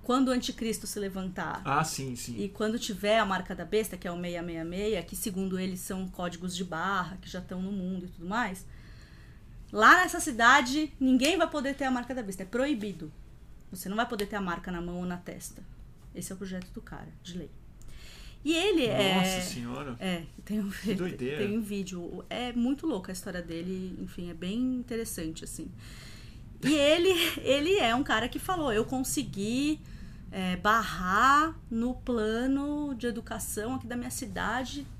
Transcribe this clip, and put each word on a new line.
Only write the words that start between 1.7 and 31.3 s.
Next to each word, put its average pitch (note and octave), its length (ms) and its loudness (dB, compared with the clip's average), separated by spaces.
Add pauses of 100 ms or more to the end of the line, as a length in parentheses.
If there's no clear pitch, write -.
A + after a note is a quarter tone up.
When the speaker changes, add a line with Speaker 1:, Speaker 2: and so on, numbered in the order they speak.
Speaker 2:
sim, C3+ 320 -2
sim. A#2+ 240 -8
Speaker 1:
E G3+ 100 -2
quando A3 300 0
tiver G#3 400 2
a G#3+ 80 4
marca F#3 260 -2
da F3 120 -6
besta, G#3 320 0
que F3+ 100 -8
é F3+ 60 -2
o F3 80 -4
seiscentos F3 280 -4
e E3+ 40 -6
sessenta E3 240 -4
e G#3 160 0
seis, F3 140 0
que F#3+ 100 -10
segundo F#3 420 -2
eles F#3 220 -2
são F#3+ 260 -6
códigos F3 480 -4
de F#3 80 -4
barra, F3+ 580 -2
que - 80 -14
já F3+ 120 -6
estão F3+ 200 -6
no F#3+ 120 -2
mundo F#3 320 -2
e F3+ 40 -10
tudo E3+ 200 -12
mais, G3+ 360 -2 (1080)
lá D#4 300 10
nessa F4 180 0
cidade, C4 800 6
ninguém C4 360 6
vai E4 120 4
poder C#4 260 0
ter C#4 100 -2
a C4 60 2
marca B3 240 -2
da B3 80 -4
besta. F#3+ 200 -6
É F#3 40 -8
proibido. G#3 680 -2 (580)
Você F#3 180 -8
não G3+ 80 -2
vai A#3 100 2
poder G#3 200 -4
ter G#3+ 100 -6
a G3+ 40 -2
marca F3+ 300 -4
na F3 100 -4
mão F3 180 -4
ou F3+ 80 -4
na F3+ 100 -4
testa. - 460 -12 (520)
Esse - 180 -8
é - 20 -8
o F#3 40 -12
projeto F#3 340 -8
do - 80 -10
cara, - 280 -12 (140)
de F3 140 -10
lei. E3 140 -8 (960)
E D#4 100 2
ele E4+ 320 4
é F#3+ 300 6
Speaker 2:
Nossa F#3 240 4
senhora. B2+ 580 -4
Speaker 1:
É, F3+ 240 -2 (220)
tem G#3+ 160 0
um G3+ 100 0
Speaker 2:
Que F#3+ 240 -2
doideira. D#3 440 -2
Speaker 1:
tem G3+ 200 2
um A3+ 40 0
vídeo. F#3 680 -6
É B3 220 -4
muito B3 340 2
louca G3+ 240 -2
a F#3 40 -4
história F3+ 280 -6
dele, F#3 580 -6
enfim, F3+ 300 -8
é F3 40 -10
bem A3+ 420 0
interessante, A3+ 680 -6
assim. - 260 -8 (960)
E C4+ 100 4
ele, D#4 380 8 (320)
ele D4 380 6
é A#3 140 6
um C4+ 100 4
cara A#3 240 2
que C#4 100 -6
falou, D#4 340 0
"Eu A3 120 4
consegui, B3+ 960 0 (500)
é, F#3 260 0
barrar G#3 960 4 (160)